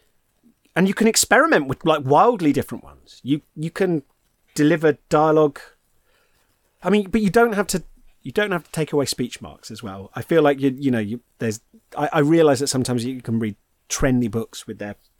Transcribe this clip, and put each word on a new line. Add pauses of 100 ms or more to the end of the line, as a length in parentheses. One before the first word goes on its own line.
(760)
and
you
can
experiment
with,
like,
wildly
different
ones.
You, (120)
you
can (540)
deliver (100)
dialogue. (1200)
I
mean,
but
you
don't
have
to, (380)
you
don't
have
to
take
away
speech
marks
as
well.
I
feel
like
you,
you
know,
you, (180)
there's, (360)
I,
I
realise
that
sometimes
you
can
read (340)
trendy
books
with
their (240)